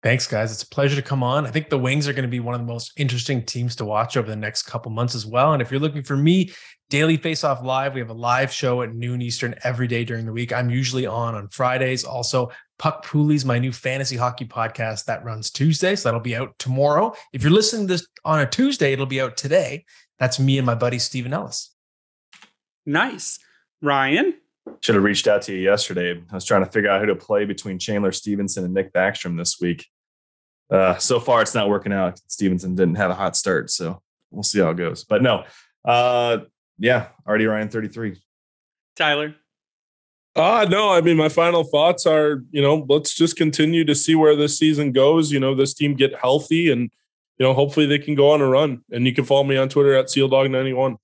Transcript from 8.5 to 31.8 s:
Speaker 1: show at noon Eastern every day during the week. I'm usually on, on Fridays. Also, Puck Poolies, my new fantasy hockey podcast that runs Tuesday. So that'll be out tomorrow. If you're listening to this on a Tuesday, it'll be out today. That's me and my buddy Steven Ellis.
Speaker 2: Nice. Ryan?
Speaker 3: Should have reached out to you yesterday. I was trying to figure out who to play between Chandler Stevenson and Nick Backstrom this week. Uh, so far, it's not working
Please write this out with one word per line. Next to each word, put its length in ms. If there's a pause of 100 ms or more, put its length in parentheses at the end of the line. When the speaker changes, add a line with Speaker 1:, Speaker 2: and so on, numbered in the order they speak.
Speaker 1:
show 300
at 100
noon 300
Eastern 400
every 240
day 180
during 220
the 60
week. 200
I'm 180
usually 360
on, 300
on 140
Fridays. 520
Also, 480 (300)
Puck 260
Poolies, 380
my 160
new 100
fantasy 460
hockey 280
podcast 600
that 180
runs 300
Tuesday. 420
So 140
that'll 100
be 160
out 240
tomorrow. 560 (180)
If 120
you're 80
listening 340
to 80
this 140 (160)
on 160
a 60
Tuesday, 460
it'll 140
be 140
out 160
today. 480 (340)
That's 220
me 180
and 80
my 80
buddy 240
Steven 340
Ellis. 420 (1120)
Speaker 2:
Nice. 520 (420)
Ryan? 500 (480)
Speaker 3:
Should 140
have 80
reached 240
out 160
to 100
you 60
yesterday. 720
I 20
was 120
trying 200
to 60
figure 180
out 120
who 60
to 100
play 280
between 360
Chandler 320
Stevenson 520
and 80
Nick 200
Backstrom 440
this 240
week. 280 (840)
Uh, 260
so 220
far, 240
it's 100
not 160
working 240